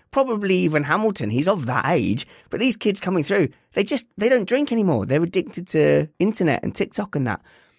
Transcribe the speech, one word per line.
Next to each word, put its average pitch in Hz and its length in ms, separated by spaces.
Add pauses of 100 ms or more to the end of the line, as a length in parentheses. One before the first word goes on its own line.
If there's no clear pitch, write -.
(120)
Probably 214 460
even 151 260
Hamilton. 180 460
He's 139 180
of 175 180
that 127 220
age. 117 360 (260)
But - 100
these 240 160
kids 202 240
coming 180 240
through, 196 240 (240)
they 202 100
just, 254 240 (100)
they 208 120
don't 247 200
drink 285 220
anymore. 175 360
They're 143 180
addicted 180 440
to 151 400 (120)
internet 175 420
and - 100
TikTok 196 440
and 131 100
that. 104 140 (380)